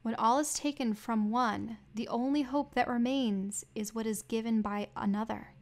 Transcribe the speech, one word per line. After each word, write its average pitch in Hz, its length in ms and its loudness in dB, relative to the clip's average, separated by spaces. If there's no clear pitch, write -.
When 226 140 -2
all 233 220 4
is 302 140 0
taken 277 400 -2
from 214 380 0
one, 220 480 0
the 220 140 -4
only 277 340 2
hope 277 320 -2
that 247 140 2
remains 233 760 0
is 208 200 -6
what 220 120 -2
is 214 160 -2
given 226 380 0
by 208 360 -2
another. 208 640 -2